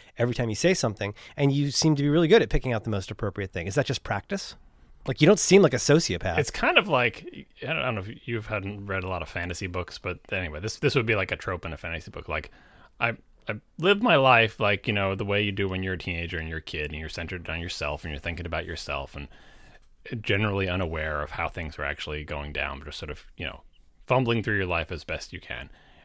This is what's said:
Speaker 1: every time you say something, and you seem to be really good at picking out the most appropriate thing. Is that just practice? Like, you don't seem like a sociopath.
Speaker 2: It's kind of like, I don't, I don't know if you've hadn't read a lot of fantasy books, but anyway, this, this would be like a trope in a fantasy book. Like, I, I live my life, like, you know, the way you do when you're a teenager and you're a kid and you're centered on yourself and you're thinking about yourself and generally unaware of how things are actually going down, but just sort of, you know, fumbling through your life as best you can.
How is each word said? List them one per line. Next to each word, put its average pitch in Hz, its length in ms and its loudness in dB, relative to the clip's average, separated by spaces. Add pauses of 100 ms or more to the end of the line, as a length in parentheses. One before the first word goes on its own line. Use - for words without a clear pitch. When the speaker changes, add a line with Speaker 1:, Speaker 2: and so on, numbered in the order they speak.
(180)
Speaker 1:
every 120 160 2
time 117 160 0
you 107 60 -2
say 180 180 4
something, 107 400 -2 (240)
and 139 140 4
you 143 200 2
seem 156 240 4
to 139 80 0
be 147 60 4
really 160 180 4
good 202 140 8
at 110 80 0
picking - 240 2
out 110 100 0
the 113 60 -2
most 101 220 -2
appropriate 101 400 -4
thing. 87 160 -4
Is 95 80 -4
that 139 100 4
just - 180 -4
practice? - 520 -6 (520)
Like, 139 140 0
you 151 60 8
don't 208 120 8
seem 196 220 8
like 151 120 6
a 123 40 0
sociopath. 90 640 2
Speaker 2:
It's 139 120 -2
kind 311 260 2
of 220 120 4
like, 123 580 0 (160)
I 123 40 -6
don't, 156 100 -2
I 131 80 -2
don't 120 100 0
know 98 60 -4
if 110 260 -12
you've 113 200 -4
hadn't 101 380 -6
read 95 180 -4
a 92 40 -4
lot 92 140 -2
of - 80 -8
fantasy 87 360 -6
books, 87 320 -6
but 90 220 -8 (120)
anyway, 85 280 -4
this, 107 180 -4
this 139 160 2
would 120 120 2
be 110 100 2
like 95 160 0
a 85 60 -2
trope 92 280 -6
in 82 60 -6
a 76 60 -8
fantasy 82 340 -8
book. 78 160 -12
Like, 78 240 -6 (480)
I, 117 160 0 (320)
I 110 60 -6 (260)
live 202 240 2
my 190 140 6
life, 120 420 6
like, 104 280 2
you 110 60 0
know, 98 220 0
the 101 100 -4
way 101 160 2
you 104 120 0
do 98 160 0
when 92 140 -2
you're 95 100 -2
a 87 40 -4
teenager 85 400 -6
and 80 120 -6
you're 80 80 -6
a 80 40 -6
kid 76 300 -6
and 76 80 -8
you're 80 100 -8
centered 85 400 -8
on 82 120 -6
yourself 76 420 -6
and 82 80 -6
you're 76 80 -6
thinking 85 260 -6
about 85 200 -4
yourself 71 500 -8
and 71 140 -10 (920)
generally 98 480 2
unaware 78 540 -2
of 73 80 -8
how 82 160 -4
things 78 320 -8
are 73 60 -4
actually 76 400 -6
going 73 260 -8
down, 69 280 -4
but 76 60 -14
just 73 140 -12
sort 73 100 -10
of, 73 140 -10 (140)
you 85 80 -8
know, - 160 -10 (440)
fumbling 117 380 2
through 104 140 0
your 92 100 0
life 85 240 -2
as 82 140 -8
best - 260 -8
you 87 80 -12
can. - 300 -10 (360)